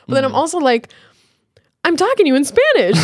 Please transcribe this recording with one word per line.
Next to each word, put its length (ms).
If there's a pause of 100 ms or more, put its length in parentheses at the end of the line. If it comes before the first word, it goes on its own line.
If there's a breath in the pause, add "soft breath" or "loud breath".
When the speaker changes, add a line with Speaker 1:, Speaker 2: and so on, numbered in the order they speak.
Speaker 1:
But 80
then 100
I'm 60
Speaker 2:
Mm. 40
Speaker 1:
also 240
like, 300 (920 soft breath)
"I'm 140
talking 280
to 20
you 80
in 100
Spanish." 580